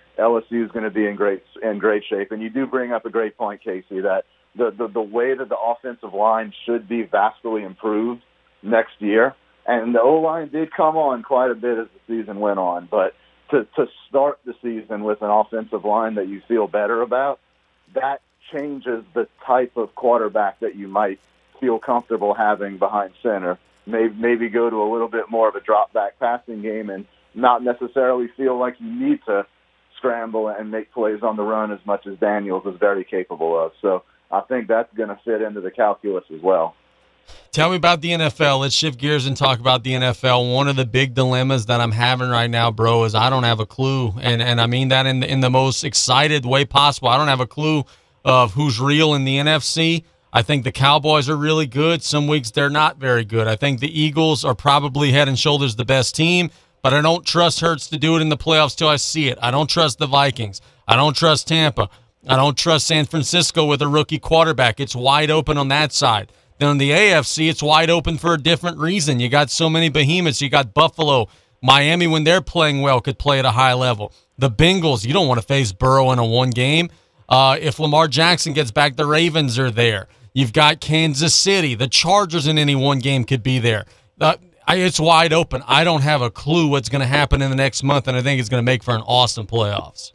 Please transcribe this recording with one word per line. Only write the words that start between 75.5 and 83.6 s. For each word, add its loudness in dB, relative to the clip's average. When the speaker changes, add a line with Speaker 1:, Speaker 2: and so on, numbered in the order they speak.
Speaker 2:
Burrow 2
in 2
a 0
one 2
game. 0
Uh, 4
if -4
Lamar 2
Jackson 0
gets -2
back, 2
the -2
Ravens 0
are 0
there. 0
You've 0
got 2
Kansas 0
City. 2
The -2
Chargers 0
in 2
any 2
one 2
game 0
could -2
be 0
there. 0